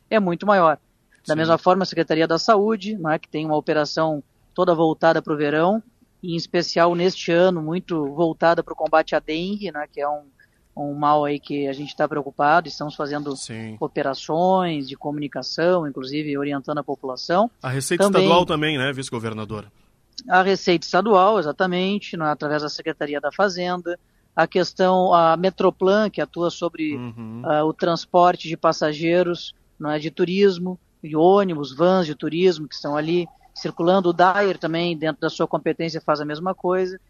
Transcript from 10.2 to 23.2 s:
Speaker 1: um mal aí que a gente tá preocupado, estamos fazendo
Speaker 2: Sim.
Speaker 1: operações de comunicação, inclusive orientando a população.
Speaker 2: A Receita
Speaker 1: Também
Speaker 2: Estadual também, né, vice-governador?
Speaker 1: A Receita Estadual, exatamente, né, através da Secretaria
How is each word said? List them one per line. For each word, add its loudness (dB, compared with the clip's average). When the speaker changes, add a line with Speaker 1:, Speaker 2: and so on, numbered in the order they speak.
Speaker 1:
um -8
mal 2
aí -2
que -6
a -4
gente -12
tá 0
preocupado, 0
estamos -10
fazendo -6
Speaker 2:
Sim. -12
Speaker 1:
operações -2
de -14
comunicação, -2
inclusive -6
orientando -6
a -4
população. -2
Speaker 2:
A -8
Receita 0
Speaker 1:
Também 4
Speaker 2:
Estadual 4
também, -2
né, -2
vice-governador? -8
Speaker 1:
A 6
Receita 0
Estadual, 4
exatamente, -2
né, -2
através -2
da -6
Secretaria -6